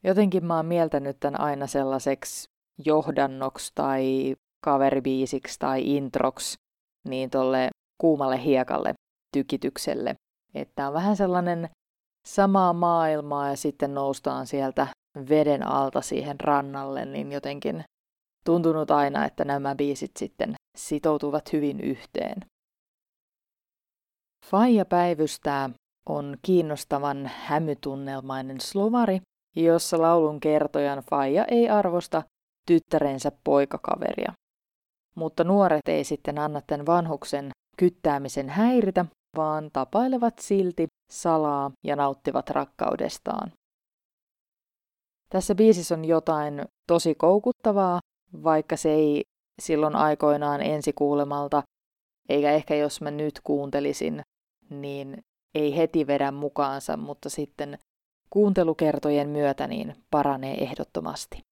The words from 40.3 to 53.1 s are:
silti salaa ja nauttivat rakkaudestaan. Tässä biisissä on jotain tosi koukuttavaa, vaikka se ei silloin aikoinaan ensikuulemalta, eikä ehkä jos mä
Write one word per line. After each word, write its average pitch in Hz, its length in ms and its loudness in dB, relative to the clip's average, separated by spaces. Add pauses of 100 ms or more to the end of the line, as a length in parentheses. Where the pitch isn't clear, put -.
silti 180 480 0 (260)
salaa 147 580 0 (160)
ja 143 100 0
nauttivat 139 540 -2
rakkaudestaan. - 1040 -4 (1800)
Tässä 190 220 0
biisissä 180 400 6
on 160 100 -6
jotain 151 600 0 (220)
tosi 165 280 4
koukuttavaa, 196 840 2 (420)
vaikka 156 340 2
se 156 160 2
ei 151 300 4 (400)
silloin 151 340 0
aikoinaan 147 680 2
ensikuulemalta, 143 1000 -2 (640)
eikä 147 240 2
ehkä 151 220 0
jos 147 260 -2
mä 147 100 -6